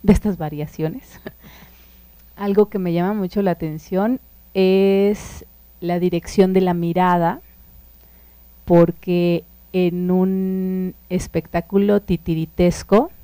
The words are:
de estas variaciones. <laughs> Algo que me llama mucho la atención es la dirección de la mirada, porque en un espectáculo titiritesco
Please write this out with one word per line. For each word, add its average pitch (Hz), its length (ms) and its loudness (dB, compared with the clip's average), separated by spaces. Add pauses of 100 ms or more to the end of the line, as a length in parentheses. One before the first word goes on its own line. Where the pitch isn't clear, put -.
de 208 100 4
estas 190 240 0
variaciones. 156 800 -8 (560)
<laughs> - 600 -20
Algo 202 320 2
que 202 120 -8
me 180 140 -2
llama 175 200 0
mucho 202 280 -4
la 190 100 0
atención 185 680 -4 (340)
es 196 920 0 (380)
la 175 160 -2
dirección 180 540 2
de 185 80 4
la 180 120 0
mirada, 175 680 0 (1200)
porque 175 760 2 (300)
en 180 380 0
un 185 840 -2 (140)
espectáculo 196 920 -2
titiritesco 175 1080 0 (120)